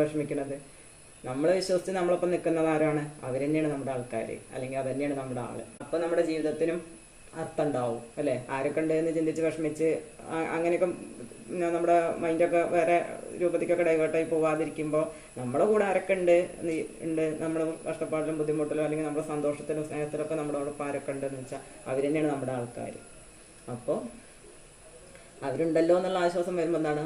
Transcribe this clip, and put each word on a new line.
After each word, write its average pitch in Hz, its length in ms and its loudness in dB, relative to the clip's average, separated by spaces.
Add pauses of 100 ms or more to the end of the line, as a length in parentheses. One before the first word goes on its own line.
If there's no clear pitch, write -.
വിഷമിക്കണത്? 147 540 -2 (680)
നമ്മളെ 143 300 2
വിശ്വസിച്ച് 185 440 0
നമ്മളൊപ്പം 175 320 2
നിൽക്കുന്നത് 165 380 2
ആരാണ്? 151 340 2 (200)
അവർ 127 220 -2
തന്നെയാണ് 156 240 2
നമ്മുടെ 135 240 -2
ആൾക്കാർ, 120 360 -4 (240)
അല്ലെങ്കിൽ 131 260 -6
അത് 131 140 -2
തന്നെയാണ് 143 280 -2
നമ്മുടെ 127 200 -6
ആൾ. 117 180 -8 (260)
അപ്പോൾ 160 180 -2
നമ്മുടെ 170 280 2
ജീവിതത്തിനും 160 480 0 (560)
അർത്ഥം 160 320 -4
ഉണ്ടാവും 123 340 0 (180)
അല്ലേ? 127 320 0
ആരൊക്കെ 143 300 0
ഉണ്ട് 160 140 2
എന്ന് 165 240 2
ചിന്തിച്ച് 160 240 0
വിഷമിച്ച് 156 460 0 (420)
അ-, 160 240 -2
അങ്ങനെയൊക്കെ, 170 340 2 (600)
ഉം, 180 100 -4 (140)
നമ്മുടെ 170 220 6 (260)
മൈൻഡൊക്കെ 165 380 4 (140)
വേറെ 170 220 6 (440)
രൂപത്തിലേക്കൊക്കെ 170 440 2
ഡൈവേർട്ടായി 160 400 4
പോവാതിരിക്കുമ്പോൾ 156 800 2 (340)
നമ്മുടെ 127 260 2
കൂടെ 208 200 6
ആരൊക്കെ 185 280 0
ഉണ്ട്, 180 240 6 (260)
നീ 165 120 0 (320)
ഉണ്ട്, 160 360 0
നമ്മുടെ 160 220 0 (240)
കഷ്ടപ്പാടിലും 156 500 -2
ബുദ്ധിമുട്ടിലും 151 460 0
അല്ലെങ്കിൽ 151 220 0
നമ്മുടെ 147 200 -2
സന്തോഷത്തിലും 151 640 -2
സ്നേഹത്തിലൊക്കെ 151 460 -4
നമ്മളോടൊപ്പം 143 540 -4
ആരൊക്കെ 139 240 -4
ഉണ്ടെന്ന് 135 280 -6
വെച്ചാൽ 135 200 -10 (260)
അവർ 131 200 0
തന്നെയാണ് 151 260 0
നമ്മുടെ 131 200 -4
ആൾക്കാർ. 120 400 -6 (840)
അപ്പോൾ 151 240 -2 (1400)
അവരുണ്ടല്ലോ 160 540 4
എന്നുള്ള 185 220 2
ആശ്വാസം 180 380 2
വരുമ്പോൾ 165 220 2
എന്താണ്, 151 280 2